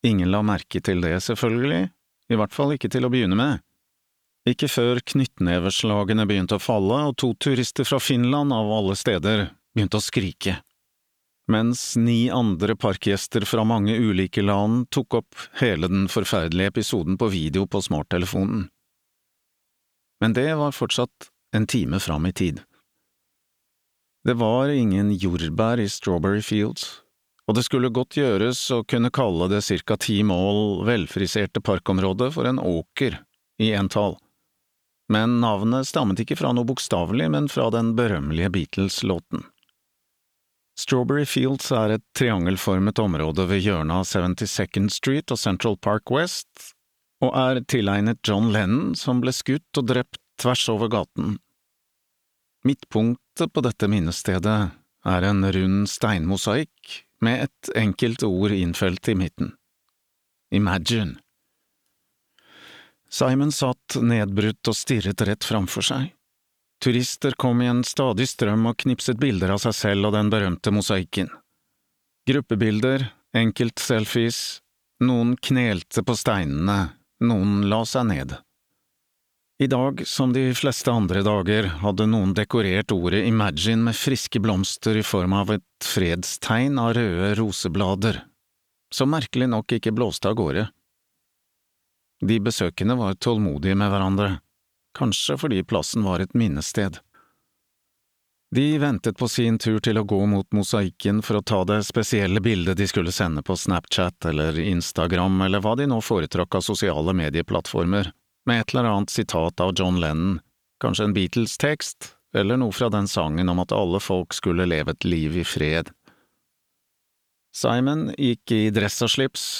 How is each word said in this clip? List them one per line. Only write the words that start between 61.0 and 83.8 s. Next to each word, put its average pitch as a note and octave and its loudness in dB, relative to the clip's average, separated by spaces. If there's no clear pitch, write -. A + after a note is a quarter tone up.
Simon C3+ 2
satt C#3 -4
nedbrutt G#2+ 0
og G#2+ 0
stirret G2+ 0
rett G2+ -2
framfor G2+ -2
seg. B2+ -4
Turister B2 0
kom B2 2
i - 2
en B2 2
stadig B2+ 0
strøm A2 2
og A#2 -2
knipset B2 0
bilder G2 2
av - -2
seg A2+ 0
selv G2+ 0
og - 0
den G#2 2
berømte G2+ 0
mosaikken. G2 0
Gruppebilder, B2+ 0
enkeltselfies, A#2 0
noen B2 2
knelte A#2 0
på B2 0
steinene, F#2+ 0
noen G2+ 2
la A2 0
seg A#2+ -2
ned. C2+ -4
I C3+ 2
dag, C3 0
som B2+ 0
de C3 2
fleste B2 -2
andre G2 2
dager, G#2 2
hadde G#2 2
noen G2 2
dekorert G#2+ 0
ordet F2+ 0
Imagine A2 0